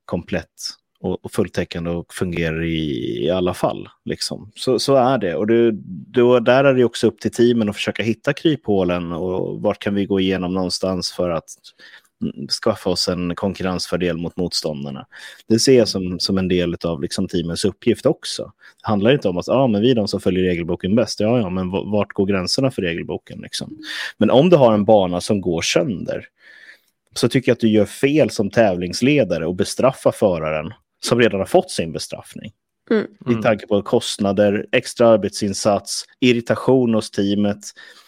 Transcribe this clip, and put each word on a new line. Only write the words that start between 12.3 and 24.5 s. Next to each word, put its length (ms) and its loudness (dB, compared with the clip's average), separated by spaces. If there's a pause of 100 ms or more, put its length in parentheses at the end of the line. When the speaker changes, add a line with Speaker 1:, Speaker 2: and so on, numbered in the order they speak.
Speaker 1:
skaffa 420 -2
oss 180 -2
en 260 -4
konkurrensfördel 840 -4
mot 200 -8
motståndarna. 680 -6 (420)
Det 100 4
ser 200 6
jag 100 4
som, 320 -6
som 180 -2
en 100 0
del 360 0
av, 180 -4
liksom, 260 -4
teamens 360 -4
uppgift 420 -2
också. 360 -4 (400)
Det 60 -8
handlar 240 2
inte 160 0
om 100 -4
att, 80 -6
ja, 200 2
men 140 2
vi 100 4
är 40 4
de 140 0
som 120 -4
följer 240 0
regelboken 500 -2
bäst. 260 0
Ja, 180 2
ja, 120 -2
men 220 -4
v-, 120 -4
vart 280 -2
går 140 -2
gränserna 440 0
för 120 -6
regelboken, 580 -6
liksom? 380 -12 (400)
Men 120 4
om 200 6